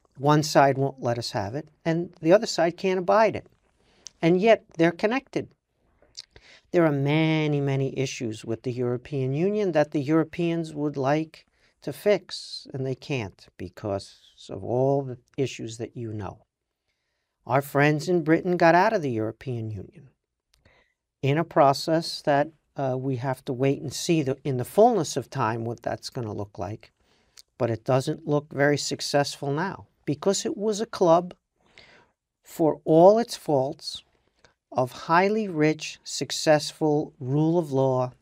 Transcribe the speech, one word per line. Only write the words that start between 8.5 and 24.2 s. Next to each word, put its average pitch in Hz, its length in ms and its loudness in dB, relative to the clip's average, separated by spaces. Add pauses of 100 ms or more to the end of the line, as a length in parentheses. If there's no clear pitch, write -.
the 127 100 -6
European 123 600 -4
Union 196 400 -2
that 151 200 0
the 156 100 -2
Europeans 160 720 -2
would 147 220 -4
like 151 500 -4 (360)
to 147 100 -8
fix, - 800 -4
and 131 140 -6
they 131 80 -4
can't 120 520 -8 (100)
because 98 640 -10 (320)
of 95 140 -12
all 135 380 0
the 127 160 -12 (180)
issues 117 420 -6
that - 180 -10
you 113 160 -10
know. 98 320 -10 (1000)
Our 135 160 2
friends 147 460 2
in 175 160 0
Britain 170 320 2
got 170 180 6
out 208 200 4
of 185 80 -2
the 143 80 -6
European 110 600 -6
Union 107 380 -14 (1120)
in 139 160 2
a 165 80 0
process 160 800 2
that, 147 260 2 (280)
uh, 131 220 -2
we 131 180 -4
have 131 280 -6
to 143 80 -4
wait 135 280 0
and 135 120 -10
see 160 300 0